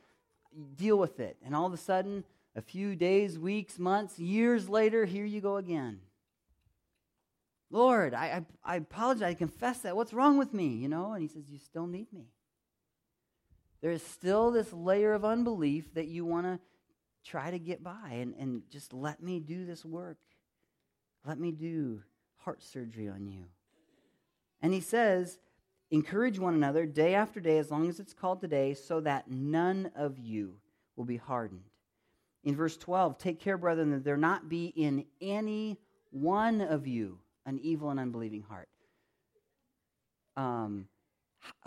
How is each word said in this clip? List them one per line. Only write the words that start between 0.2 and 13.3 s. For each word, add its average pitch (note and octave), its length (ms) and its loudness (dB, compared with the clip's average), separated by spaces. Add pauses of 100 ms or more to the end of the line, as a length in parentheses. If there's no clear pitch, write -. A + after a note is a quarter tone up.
deal G#3 220 4
with F3+ 220 2
it." A2 240 -8
And C3 120 -6
all E3 100 2
of F#3 80 -2
a E3+ 40 -8
sudden, F#3+ 460 0 (320)
a A2+ 60 -8
few G3 340 -6
days, F3+ 440 4
weeks, F#3+ 400 -4
months, F#3 400 0
years G#3+ 500 4
later, A3 360 6
here G3 200 -4
you G#3 160 -4
go G3 160 0
again. D3 440 -4 (1700)
"Lord, A3 420 6
I, D3+ 300 -2 (220)
I, F3 80 -4
I - 20 -2
apologize, G#3 560 0
I - 20 -2
confess A#3 460 -2
that. F#3 160 -4
What's A3+ 180 -2
wrong C#4 240 6
with C4+ 160 2
me?" F#3 140 0
You B2 220 -2
know, F3+ 240 -4
and G3 100 -4
he D#3 40 -6
says, D3+ 220 -14
"You C#3+ 80 -16
still E3 300 -10
need F#3 260 -10
me." C#3+ 140 -18 (1500)